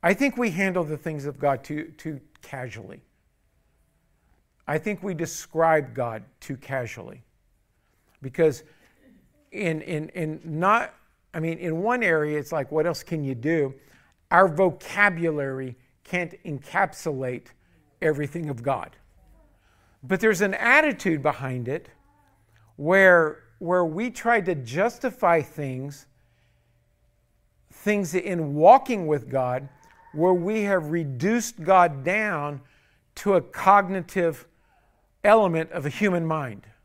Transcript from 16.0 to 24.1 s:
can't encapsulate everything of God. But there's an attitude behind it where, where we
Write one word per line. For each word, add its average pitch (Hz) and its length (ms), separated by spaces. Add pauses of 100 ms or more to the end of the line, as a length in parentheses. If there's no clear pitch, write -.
can't 175 400
encapsulate 139 1040 (520)
everything 151 500
of 120 120
God. 123 340 (1080)
But 175 160
there's 208 220
an 196 120
attitude 233 680
behind 131 440
it 147 220 (840)
where, 175 640 (180)
where 175 280
we 190 260